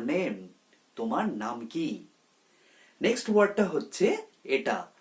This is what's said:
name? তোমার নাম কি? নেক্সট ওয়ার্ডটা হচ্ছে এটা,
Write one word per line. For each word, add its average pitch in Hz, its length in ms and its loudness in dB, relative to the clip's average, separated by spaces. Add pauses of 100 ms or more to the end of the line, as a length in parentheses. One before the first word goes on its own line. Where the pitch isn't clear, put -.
(140)
name? 160 260 -2 (580)
তোমার 117 280 -2 (180)
নাম 117 140 -6 (160)
কি? 165 140 -2 (1120)
নেক্সট 233 280 0
ওয়ার্ডটা 208 440 6
হচ্ছে - 340 0 (480)
এটা, 117 220 0 (240)